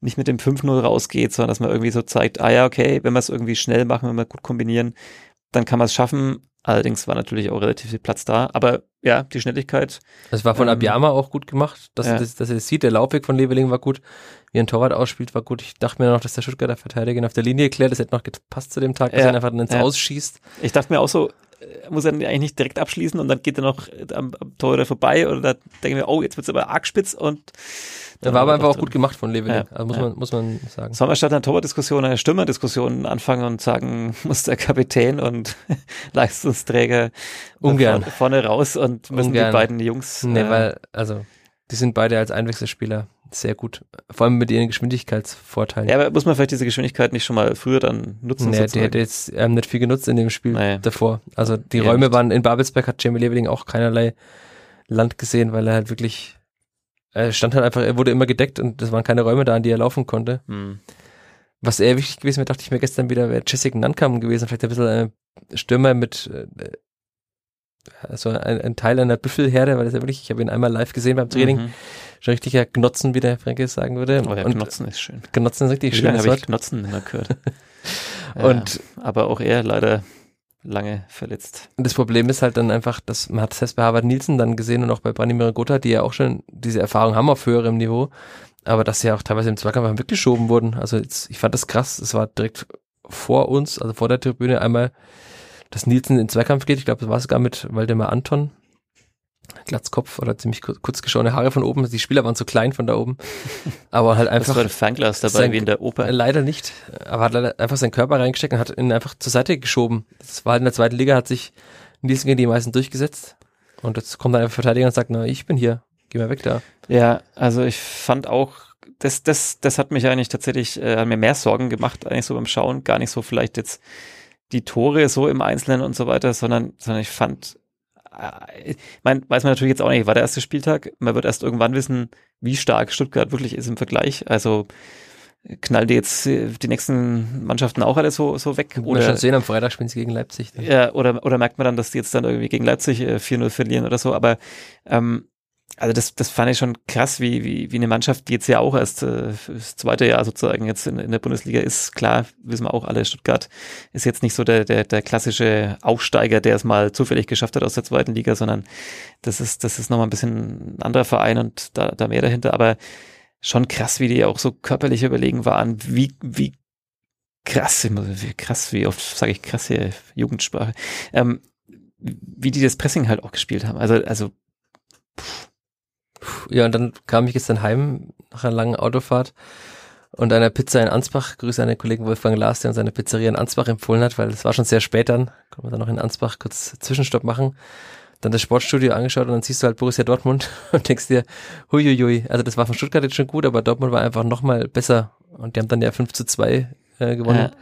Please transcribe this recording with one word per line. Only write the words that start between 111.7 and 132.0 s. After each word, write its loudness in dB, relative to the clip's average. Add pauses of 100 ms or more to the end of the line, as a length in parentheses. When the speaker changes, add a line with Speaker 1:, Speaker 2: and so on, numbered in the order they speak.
Speaker 2:
Nielsen 0
gegen 4
die 4
meisten 0
durchgesetzt. -4 (440)
Und -4
jetzt -8
kommt 2
dann 4
ein 0
Verteidiger 2
und 2
sagt, 0
„Na, -2
ich -4
bin 0
hier. 2 (260)
Geh -6
mal -2
weg -4
da.“ -2 (260)
Speaker 1:
Ja, 4 (140)
also 2
ich 0
fand -4
auch, 0 (460)
das, -4
das, 0
das 0
hat -2
mich 2
eigentlich 0
tatsächlich, -4
äh, 0
hat 0
mir 0
mehr 2
Sorgen 0
gemacht, -4
eigentlich -4
so -6
beim -4
Schauen. -2
Gar 2
nicht -4
so -6
vielleicht -4
jetzt -8 (680)
die -2
Tore 2
so 2
im 0
Einzelnen 0
und -4
so -2
weiter, 2
sondern, -2
sondern -4
ich -8
fand, -6 (600)
äh, -14
ich -10 (260)
mein, 2
weiß 2
man 4
natürlich 4
jetzt 0
auch 4
nicht, 4
war 4
der 6
erste -2
Spieltag. -2
Man 0
wird 0
erst -2
irgendwann 2
wissen, -2 (320)